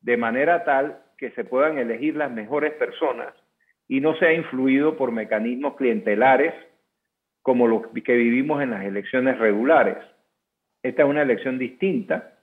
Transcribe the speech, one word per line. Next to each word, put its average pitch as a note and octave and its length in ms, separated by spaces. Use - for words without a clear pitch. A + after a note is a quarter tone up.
de A#2+ 160
manera C#3 460
tal C#3+ 360
que B2 140
se A#2+ 120
puedan C#3+ 340
elegir A#2+ 380
las C#3+ 160
mejores C#3+ 420
personas B2+ 600
y C3+ 140
no D#3 160
sea E3 160
influido C#3+ 640
por B2+ 140
mecanismos A#2 640
clientelares B2 760
como B2 260
los A2+ 160
que B2 120
vivimos C3 460
en B2+ 100
las G2 120
elecciones A2 540
regulares. A2+ 600
Esta C3 200
es C#3 60
una D3+ 120
elección B2+ 380
distinta. D#3 840